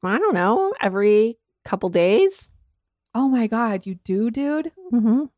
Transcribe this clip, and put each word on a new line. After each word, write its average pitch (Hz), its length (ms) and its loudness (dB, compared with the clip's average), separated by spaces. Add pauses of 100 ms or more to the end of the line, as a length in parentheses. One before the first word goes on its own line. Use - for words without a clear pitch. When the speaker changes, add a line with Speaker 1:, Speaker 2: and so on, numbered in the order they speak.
Speaker 1:
I 196 140 -2
don't 403 160 0
know. 233 460 0
Every 208 560 2 (280)
couple 190 240 -4
days. 196 600 2 (640)
Speaker 2:
Oh 262 160 0
my 240 200 2
God, 220 380 -2
you 190 100 -8
do, 202 340 -2
dude? 294 400 -4 (220)
Speaker 1:
Mm-hmm. 233 320 2 (140)